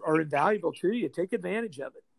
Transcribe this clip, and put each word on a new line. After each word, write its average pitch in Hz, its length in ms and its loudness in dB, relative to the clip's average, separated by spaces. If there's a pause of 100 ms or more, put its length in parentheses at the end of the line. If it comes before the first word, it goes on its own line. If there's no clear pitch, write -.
are 160 160 4
invaluable 160 520 2
to 180 180 0
you. 226 180 0
Take 180 240 -4
advantage 190 460 -4
of 131 160 -10
it. - 80 -20 (160)